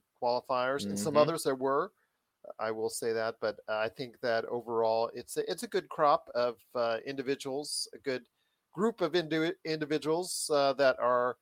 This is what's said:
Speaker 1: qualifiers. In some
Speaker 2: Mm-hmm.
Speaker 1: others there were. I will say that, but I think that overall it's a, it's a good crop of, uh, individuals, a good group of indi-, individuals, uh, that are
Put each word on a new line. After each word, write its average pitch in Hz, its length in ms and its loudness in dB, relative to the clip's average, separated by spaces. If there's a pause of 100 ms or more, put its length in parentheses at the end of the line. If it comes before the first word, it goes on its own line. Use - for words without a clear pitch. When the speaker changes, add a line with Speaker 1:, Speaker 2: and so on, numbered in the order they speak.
(240)
Speaker 1:
qualifiers. 127 600 0
In 101 100 -6
some 143 200 0
Speaker 2:
Mm-hmm. 147 60 8
Speaker 1:
others 160 220 2
there 139 120 0
were. 135 360 0 (680)
I 110 100 -2
will 110 160 -2
say 113 240 -2
that, 113 300 0
but 107 260 -2
I 110 220 -2
think 123 320 -12
that 113 240 0
overall 113 680 0
it's - 220 -10
a, 151 160 -2
it's 175 120 -6
a 233 40 -6
good 185 220 -4
crop 156 440 2
of, 120 260 0 (140)
uh, 117 320 0
individuals, 135 880 -6
a - 40 -14
good 127 280 -6 (460)
group 208 300 -2
of 165 140 0
indi-, 160 360 0 (140)
individuals, 156 880 -2
uh, 139 180 6
that 131 260 4
are 123 440 2